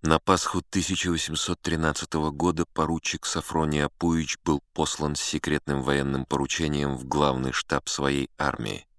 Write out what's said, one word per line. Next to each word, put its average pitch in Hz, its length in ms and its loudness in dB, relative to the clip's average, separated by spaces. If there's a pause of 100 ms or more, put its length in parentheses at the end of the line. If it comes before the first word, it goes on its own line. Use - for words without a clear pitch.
На 80 160 6
Пасху 90 440 2
тысяча 92 500 -2
восемьсот 80 480 -2
тринадцатого 78 720 0
года 80 340 2
поручик 80 580 -2
Софроний 76 600 0
Апуич 82 600 0
был 76 160 2 (120)
послан 76 420 -2
с 73 60 -4
секретным 73 600 -2
военным 69 460 0
поручением 71 720 0
в 64 80 -10
главный 65 480 0
штаб - 360 -2
своей 69 480 0
армии. 52 520 -4 (100)